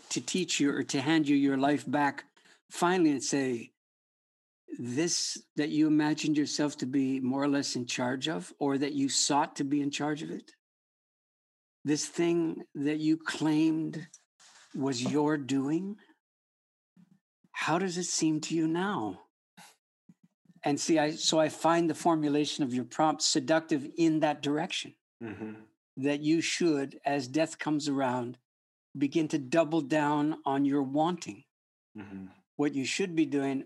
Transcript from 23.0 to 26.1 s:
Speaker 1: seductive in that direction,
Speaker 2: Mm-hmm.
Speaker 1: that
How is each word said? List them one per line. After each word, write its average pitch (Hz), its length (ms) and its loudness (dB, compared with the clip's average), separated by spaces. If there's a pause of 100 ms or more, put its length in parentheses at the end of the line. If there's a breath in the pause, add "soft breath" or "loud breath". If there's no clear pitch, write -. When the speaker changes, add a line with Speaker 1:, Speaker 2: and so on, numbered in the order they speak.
Speaker 1:
seductive 156 640 2 (120)
in 160 220 4
that 147 220 0
direction, 151 520 -4 (280)
Speaker 2:
Mm-hmm. 110 320 -10 (420)
Speaker 1:
that 143 240 0